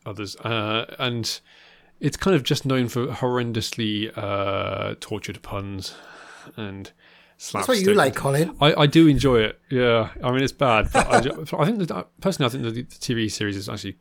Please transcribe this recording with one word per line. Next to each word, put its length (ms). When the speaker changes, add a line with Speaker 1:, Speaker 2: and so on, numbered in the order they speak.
Speaker 1:
others, 320
uh, 640
and 420
it's 200
kind 180
of 80
just 220
known 220
for 180
horrendously, 1120
uh, 840
tortured 420
puns 520
and 340
Speaker 2:
That's 140
what 120
you 60
Speaker 1:
slapstick. 120
Speaker 2:
like, 180
Colin. 460
Speaker 1:
I, 220
I 40
do 220
enjoy 320
it. 180
Yeah, 400
I 80
mean, 120
it's 100
bad, 400
but 160
I 120
ju-, 320
Speaker 2:
<laughs> 60
Speaker 1:
I 60
think 140
that, 120
uh, 140
personally, 280
I 40
think 120
the, 60
the 160
T 160
V 160
series 260
is 120
actually 320